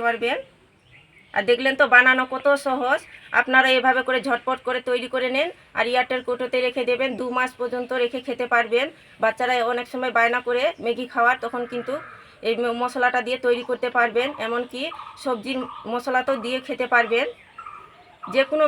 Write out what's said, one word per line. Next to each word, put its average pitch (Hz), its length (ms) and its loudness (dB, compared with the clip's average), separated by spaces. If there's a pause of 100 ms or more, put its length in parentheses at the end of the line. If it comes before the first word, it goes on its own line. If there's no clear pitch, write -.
পারবেন। 233 320 0 (1000)
আর 208 120 0
দেখলেন 262 320 2
তো 285 120 6
বানানো 254 300 8 (100)
কত 254 140 0 (200)
সহজ, 262 320 0 (400)
আপনারা 262 380 4
এভাবে 254 300 2
করে 262 200 0
ঝটপট 262 400 -2
করে 254 120 -2 (100)
তৈরি 247 240 -2
করে 254 220 0
নেন, 311 140 0 (280)
আর 220 140 0
এয়ারটাইট 247 360 0
কৌটোতে 247 380 -2
রেখে 247 240 -2
দেবেন, 247 200 0 (100)
দু 254 60 -6 (120)
মাস 254 220 0
পর্যন্ত 247 300 -6 (140)
রেখে 240 240 -2
খেতে 247 260 -4
পারবেন। 233 320 2 (380)
বাচ্চারা 240 300 0 (180)
অনেক 240 220 -4
সময় 254 240 -4
বায়না 240 300 2
করে 240 160 0 (200)
ম্যাগি 233 300 -4
খাওয়ার, 247 300 4
তখন 240 180 -6 (100)
কিন্তু 247 220 -6 (540)
এই 226 140 2
ম-, 240 200 0
মশলাটা 247 460 0
দিয়ে 247 180 -2
তৈরি 240 240 2
করতে 247 280 -2
পারবেন। 233 300 2 (180)
এমনকি 247 360 -4 (420)
সবজির 254 340 -4 (360)
মশলা 254 360 0
তো 269 40 4 (120)
দিয়ে 247 220 -4
খেতে 254 260 -4
পারবেন, 233 320 4 (1080)
যে 269 160 4
কোনো 302 180 2